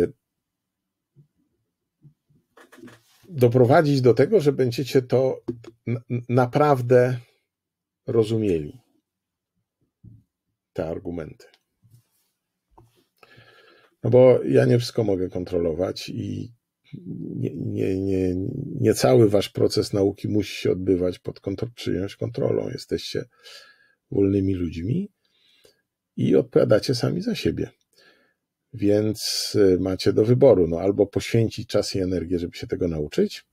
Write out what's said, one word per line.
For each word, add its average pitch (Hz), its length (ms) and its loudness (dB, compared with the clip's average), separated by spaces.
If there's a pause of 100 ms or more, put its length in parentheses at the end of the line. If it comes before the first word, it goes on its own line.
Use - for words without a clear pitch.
(3250)
doprowadzić 135 720 4
do 123 140 6
tego, 180 260 2
że 143 120 2
będziecie 131 500 -2
to 127 380 -2 (460)
n-, 120 140 -6 (100)
n-, 120 180 -6
naprawdę 123 920 2 (880)
rozumieli, 107 760 -2 (1900)
te 82 160 -6
argumenty. 85 580 -10 (2500)
No 120 80 0
bo 123 340 8
ja 131 200 4
nie 123 140 4
wszystko 120 260 -4
mogę 92 240 -2
kontrolować 90 800 -4
i 101 440 -8 (840)
nie, 120 180 -6
nie, 104 460 -4
nie, 95 340 -2 (460)
nie 110 140 4
cały 123 340 4
wasz 101 200 0
proces 107 440 -2
nauki 101 360 -2
musi 104 280 -2
się 107 160 -2
odbywać 92 460 -2
pod - 220 -14
kontro-, 101 340 -8
czyjąś 98 420 -6
kontrolą. 117 520 -4
Jesteście - 560 -8 (840)
wolnymi 98 440 0
ludźmi 90 580 -6 (1040)
i 131 200 0
odpowiadacie 131 580 2
sami 131 280 -4
za 226 120 -4
siebie. - 360 -4 (1000)
Więc, 104 840 -2
y, 95 260 6
macie 95 320 0
do 107 120 2
wyboru, 117 440 6
no, 82 100 -4
albo 101 280 2
poświęcić 107 600 -2
czas - 260 -4
i 101 40 -4
energię, 90 400 -2
żeby 85 180 -6
się - 100 -10
tego 92 220 -4
nauczyć 80 640 -4